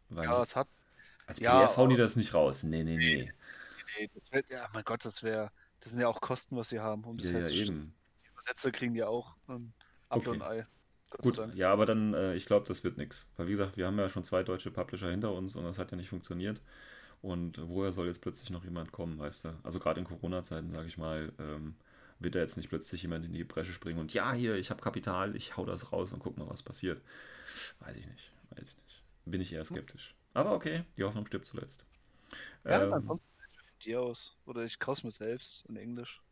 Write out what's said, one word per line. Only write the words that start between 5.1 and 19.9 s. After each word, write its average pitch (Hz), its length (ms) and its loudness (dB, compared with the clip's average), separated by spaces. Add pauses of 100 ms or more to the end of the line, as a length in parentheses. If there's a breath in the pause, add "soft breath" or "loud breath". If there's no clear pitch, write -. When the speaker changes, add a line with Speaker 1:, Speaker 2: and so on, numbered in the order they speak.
Speaker 2:
wär, 110 280 0 (280 soft breath)
das 113 120 -14
sind 120 100 0
ja 123 60 6
auch 113 140 2
Kosten, - 360 -4
was 113 120 -4
sie 117 100 -2
haben, 107 260 -2
um 117 120 -8
das 90 140 -2
Speaker 1:
Ja, - 0 -
ja, 87 180 2
Speaker 2:
herzustellen. - 0 -
Speaker 1:
eben. 82 440 0 (320)
Speaker 2:
Die - 40 -20
Übersetzer - 420 -4
kriegen 120 240 -2
ja 113 120 0
auch 120 300 -4 (100)
ein 120 260 -10 (360 soft breath)
Apfel 117 200 0
Speaker 1:
Okay. 113 100 -2
Speaker 2:
und - 40 -8
ein - 40 -4 (140)
Ei. 110 60 -10 (420)
Gott - 160 -4
Speaker 1:
Gut, 117 100 6
Speaker 2:
sei - 20 -8 (100)
Dank. 113 80 -10
Speaker 1:
ja, 92 180 6
aber 104 120 8
dann, 107 300 4
äh, 90 200 2
ich 92 120 -4
glaub, 101 180 6
das - 180 -4
wird 87 140 0
nix. - 400 -8
Weil, 85 100 -2
wie 95 40 2
gesagt, 98 260 0
wir 90 100 2
haben 101 120 2
ja 98 100 2
schon 92 160 -4
zwei 92 180 2
deutsche 90 280 -4
Publisher 92 400 -2
hinter 104 220 0
uns 95 220 -4
und 82 100 -6
das 90 140 -4
hat 90 120 -4
ja 98 60 -6
nicht 87 120 -8
funktioniert. 92 520 -4 (600 loud breath)
Und 87 380 -4 (100)
woher 95 240 0
soll 87 140 0
jetzt 87 140 -4
plötzlich - 300 -8
noch 90 140 -8
jemand 87 280 -6
kommen, 82 260 -6
weißt 73 260 -8
du? 80 180 -8
Also 90 160 -4
grad 80 180 2